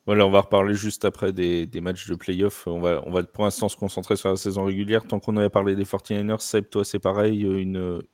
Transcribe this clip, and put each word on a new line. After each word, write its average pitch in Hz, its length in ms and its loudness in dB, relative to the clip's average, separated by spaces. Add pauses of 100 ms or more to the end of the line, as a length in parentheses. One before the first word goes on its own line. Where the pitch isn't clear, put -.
Voilà, 104 220 4
on 95 40 4
va 98 120 8
reparler 101 320 4
juste 104 320 -4
après 98 260 -2
des, 87 340 0
des 85 140 -10
matchs 90 260 -6
de - 80 -4
play-off. 95 520 -4
On 85 140 -4
va, 85 260 0
on 69 40 -10
va 90 120 0
pour 104 220 -4
l'instant 101 260 0
se - 60 -12
concentrer 101 400 -2
sur - 120 -2
la 95 80 2
saison 98 280 -2
régulière. 101 420 0
Tant 107 120 -4
qu'on 107 200 -2
avait 104 120 4
parlé 101 240 2
des 98 120 -2
forty-niners, 104 540 -4
Seb, - 280 -2
toi 101 160 0
c'est - 140 -6
pareil, 104 460 2
euh, 95 140 0
une, 92 440 -4 (120)